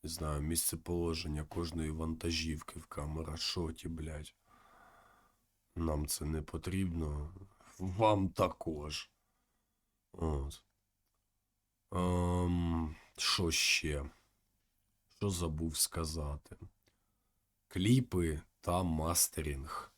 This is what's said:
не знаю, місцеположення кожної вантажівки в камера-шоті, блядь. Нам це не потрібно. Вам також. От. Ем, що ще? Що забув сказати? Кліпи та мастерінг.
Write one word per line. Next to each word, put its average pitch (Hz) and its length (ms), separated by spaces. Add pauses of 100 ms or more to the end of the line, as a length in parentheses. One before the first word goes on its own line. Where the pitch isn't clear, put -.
не 80 60
знаю, 76 320
місцеположення 82 1000
кожної 80 480
вантажівки 80 880
в 80 60
камера-шоті, 80 1040
блядь. 78 460 (1400)
Нам 78 320
це - 180
не 78 160
потрібно. 82 920 (460)
Вам 95 500
також. 78 840 (1000)
От. 73 520 (1300)
Ем, 87 1040 (220)
що - 340
ще? 73 580 (1080)
Що 104 120
забув 82 480
сказати? 76 760 (1120)
Кліпи 92 760 (200)
та 90 220
мастерінг. 78 1160